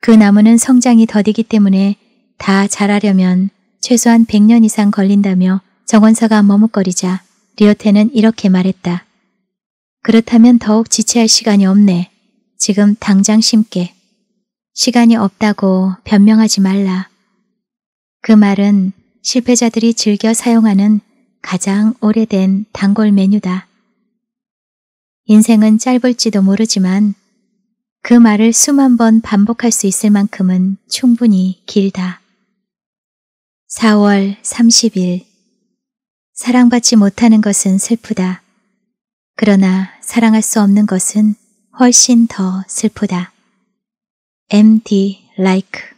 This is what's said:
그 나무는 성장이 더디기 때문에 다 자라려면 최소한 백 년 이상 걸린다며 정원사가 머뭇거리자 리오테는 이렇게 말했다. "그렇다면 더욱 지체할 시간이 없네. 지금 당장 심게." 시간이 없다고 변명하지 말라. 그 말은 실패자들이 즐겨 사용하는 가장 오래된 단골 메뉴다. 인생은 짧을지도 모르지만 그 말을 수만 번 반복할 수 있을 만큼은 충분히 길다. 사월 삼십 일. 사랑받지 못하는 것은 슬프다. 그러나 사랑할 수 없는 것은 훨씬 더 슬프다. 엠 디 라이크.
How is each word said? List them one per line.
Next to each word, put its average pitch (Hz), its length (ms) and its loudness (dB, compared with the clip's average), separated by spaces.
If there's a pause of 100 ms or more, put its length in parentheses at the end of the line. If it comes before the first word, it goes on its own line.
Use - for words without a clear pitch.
그 - 80 0
나무는 214 480 4
성장이 240 480 2
더디기 214 380 -2
때문에 196 520 0 (400)
다 196 320 -2
자라려면 196 800 0 (320)
최소한 233 460 2
백 208 160 0
년 226 220 4
이상 208 260 0
걸린다며 190 720 -2 (240)
정원사가 220 560 2
머뭇거리자 202 800 -2 (360)
리오테는 208 540 2
이렇게 220 360 0
말했다. 185 580 -4 (960)
"그렇다면 226 560 2
더욱 220 320 -2
지체할 226 380 -2
시간이 202 360 0
없네. 190 460 0 (480)
지금 208 380 0
당장 208 440 0
심게." 214 540 -2 (800)
시간이 233 400 2
없다고 196 800 -2 (100)
변명하지 214 580 2
말라. 190 480 -4 (1120)
그 - 120 0
말은 202 600 2 (300)
실패자들이 233 720 -2
즐겨 220 400 -2
사용하는 214 680 0 (400)
가장 202 600 -4
오래된 208 720 -2
단골 208 400 0
메뉴다. 196 560 -2 (1600)
인생은 214 520 2
짧을지도 240 640 -2
모르지만 196 720 -2 (880)
그 - 120 0
말을 226 380 4
수만 269 440 0
번 226 240 2
반복할 226 500 -2
수 220 160 -4
있을 196 240 -2
만큼은 196 680 -2 (100)
충분히 214 800 0
길다. 190 540 -6 (1500)
사월 202 760 0
삼십 233 540 -2
일. 180 280 -4 (1120)
사랑받지 240 580 0
못하는 214 440 2
것은 202 380 -2
슬프다. 185 640 -6 (920)
그러나 190 540 0 (120)
사랑할 220 400 0
수 - 180 -4
없는 208 240 2
것은 208 500 -2 (460)
훨씬 247 460 2
더 190 420 -6
슬프다. 185 640 -8 (1160)
엠 220 300 4
디 196 440 -4 (140)
라이크. 190 420 -4 (180)